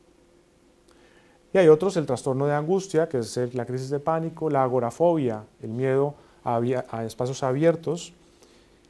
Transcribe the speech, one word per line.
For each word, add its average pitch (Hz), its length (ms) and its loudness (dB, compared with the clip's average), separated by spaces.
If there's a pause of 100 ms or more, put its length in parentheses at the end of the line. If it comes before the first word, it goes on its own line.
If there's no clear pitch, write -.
(1500)
Y 190 40 4
hay 180 100 8
otros, 180 300 6
el 151 80 -2
trastorno 135 400 -2
de 147 80 0
angustia, 165 560 0
que 135 100 -4
es 107 180 -6
el, 123 180 -4
la 120 100 -4
crisis 131 240 -8
de 143 100 -4
pánico, 160 500 -4
la 135 140 2
agorafobia, 127 800 0 (180)
el 113 100 -10
miedo 135 440 0 (280)
a 120 120 -2
abia-, 123 340 0
a 113 140 -6
espacios 123 400 -6
abiertos, 160 680 0 (760)